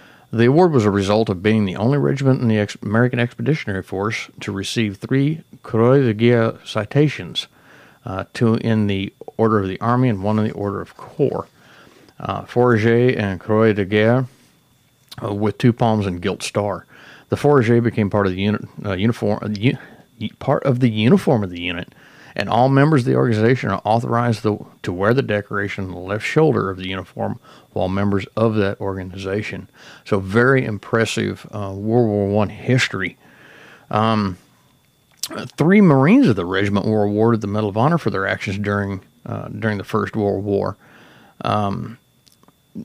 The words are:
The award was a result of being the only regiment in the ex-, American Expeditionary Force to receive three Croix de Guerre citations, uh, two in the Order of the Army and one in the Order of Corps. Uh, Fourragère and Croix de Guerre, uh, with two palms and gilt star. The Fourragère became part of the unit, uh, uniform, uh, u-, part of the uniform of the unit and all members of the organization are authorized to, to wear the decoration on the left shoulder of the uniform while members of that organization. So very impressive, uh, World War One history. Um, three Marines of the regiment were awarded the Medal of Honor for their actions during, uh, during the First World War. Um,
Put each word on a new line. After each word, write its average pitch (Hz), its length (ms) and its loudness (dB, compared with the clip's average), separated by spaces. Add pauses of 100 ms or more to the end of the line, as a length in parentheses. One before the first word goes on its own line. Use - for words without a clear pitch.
(320)
The 117 140 4
award 160 260 4
was 113 140 4
a 104 40 4
result 101 380 2
of 90 140 -4
being 107 240 2
the 92 100 -6
only 131 220 0
regiment 135 420 0
in 123 80 0
the 110 100 2
ex-, 104 240 -4
American 120 380 0
Expeditionary 117 640 -4
Force 101 480 -6 (100)
to - 120 -8
receive 98 440 -4
three 143 460 -2 (200)
Croix 120 380 4
de 120 140 2
Guerre 117 400 2 (100)
citations, 110 840 -2 (600)
uh, 95 260 -6
two 113 220 2
in 110 320 0
the 98 260 -4 (240)
Order 110 220 2
of 98 100 -2
the 95 120 -6
Army 123 280 2
and 98 140 -2
one 107 160 0
in 107 60 2
the 107 80 -2
Order 101 280 -6
of - 160 -14
Corps. - 520 -4 (720)
Uh, 98 220 -6
Fourragère 120 760 2
and 98 220 -4
Croix 110 320 2
de 101 120 -2
Guerre, 110 440 2 (920)
uh, 107 140 -6
with 104 240 -2
two 120 140 4
palms 110 340 0
and 90 160 -6
gilt 95 200 -4
star. 101 440 -4 (440)
The 107 60 -2
Fourragère 120 460 4
became 110 280 0
part 101 180 2
of 92 40 -2
the 92 80 -6
unit, 104 220 0 (220)
uh, 101 80 -6
uniform, 104 500 -2
uh, 101 60 -6
u-, 107 280 -2 (640)
part - 240 -2
of 127 160 0
the 127 100 4
uniform 113 540 2
of 92 80 -6
the 87 100 -10
unit 87 320 -6 (440)
and 98 120 -4
all 117 200 2
members 139 340 4
of 120 40 -6
the 131 80 0
organization 123 560 2
are 98 140 -4
authorized 117 580 0
to, 104 240 -2 (160)
to 101 100 -6
wear 98 220 0
the 135 80 0
decoration 104 640 -4
on 92 80 -8
the 90 60 -14
left 95 260 -6
shoulder 123 440 2
of 92 100 -8
the 92 100 -8
uniform 101 500 -8 (340)
while 95 160 -2
members 98 380 -2 (100)
of 113 200 0
that 101 240 -2
organization. 95 880 -8 (360)
So 104 140 -2
very 120 460 2
impressive, 110 880 -2
uh, 101 180 -8
World 110 360 2
War 104 200 0
One 101 200 2
history. 98 680 -2 (760)
Um, 107 460 0 (1200)
three 190 240 6
Marines 180 460 6
of 117 80 4
the 90 100 -2
regiment 98 420 0
were 107 180 2
awarded 107 360 2
the 107 60 -6
Medal 104 220 -2
of 98 80 -6
Honor 151 220 2
for - 120 -4
their 95 160 -4
actions 98 320 -4
during, 101 420 -4 (240)
uh, 107 240 -10
during 107 300 -4
the 92 60 -8
First 101 320 -4
World 101 280 -2
War. 98 320 -2 (680)
Um, 104 560 -4 (880)